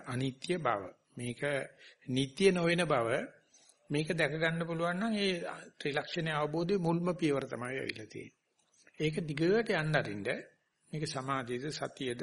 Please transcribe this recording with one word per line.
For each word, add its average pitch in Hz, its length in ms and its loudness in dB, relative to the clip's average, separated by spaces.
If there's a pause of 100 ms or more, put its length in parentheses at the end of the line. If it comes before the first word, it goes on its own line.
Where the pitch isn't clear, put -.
අනිත්‍ය 131 540 -4
බව. 120 260 0 (300)
මේක 120 280 -8 (680)
නිට්ටය 135 400 2
නොවන 175 360 4
බව. 131 240 4 (840)
මේක 151 200 2
දැක 160 220 2
ගන්න 165 340 0
පුළුවන් 170 320 0
නම් 220 160 0
ඒ 202 180 2 (420)
ත්‍රිලක්ෂණයේ 156 600 -2
අවබෝධයේ 160 440 2
මුල්ම 170 340 2
පියවර 147 340 2
තමයි 123 240 -6
ඇවිල්ලා 131 360 -6
තියෙන්නේ. - 300 -12 (600)
ඒක 156 240 0
දිගට 175 520 2
යන්න 156 240 2
අරින්න 104 300 0 (680)
මේක 156 140 -4
සමාධියද 131 640 -4
සතියද 131 520 -6